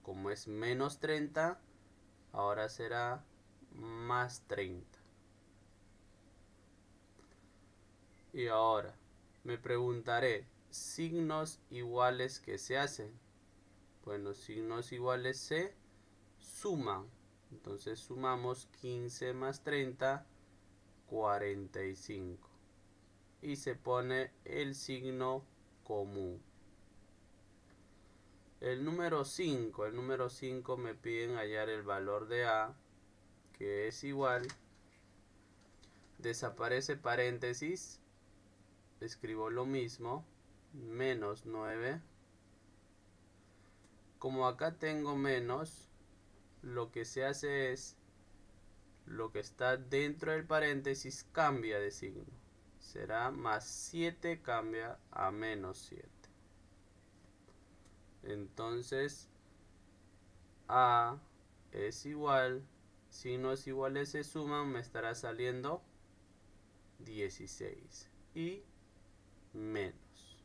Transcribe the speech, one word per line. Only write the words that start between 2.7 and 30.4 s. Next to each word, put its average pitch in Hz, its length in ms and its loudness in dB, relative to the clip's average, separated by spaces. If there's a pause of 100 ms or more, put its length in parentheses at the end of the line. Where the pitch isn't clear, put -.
más 120 760 -2
treinta. 92 500 -4 (3250)
Y 123 140 0
ahora, 110 480 6 (480)
me 120 160 -4
preguntaré, 120 880 2 (240)
¿signos 160 880 0 (100)
iguales 123 680 2
qué 101 180 -4
se 131 220 0
hacen? 117 320 -2 (920)
Bueno, 101 300 -4
signos 113 580 -4
iguales 127 460 0
se 175 380 0 (640)
suman. 113 680 -2 (460)
Entonces 104 480 -8
sumamos 127 680 -2 (140)
quince 123 520 -4
más 131 300 -2
treinta, 135 640 0 (800)
cuarenta 101 800 0
y 95 120 -2
cinco. 92 540 -8 (920)
Y 143 140 -4
se 135 180 -2
pone 127 580 2 (120)
el 139 320 -2
signo 131 680 -2 (400)
común. 98 560 -2 (2250)
El 127 240 0
número 165 400 2
cinco, 123 600 0
el 107 100 -2
número 127 340 0
cinco 127 460 -4